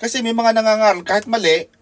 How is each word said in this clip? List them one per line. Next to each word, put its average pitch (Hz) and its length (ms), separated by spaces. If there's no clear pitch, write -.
Kasi 233 240
may 226 80
mga 226 240
nangangaral, 214 480
kahit 208 240
mali, 170 400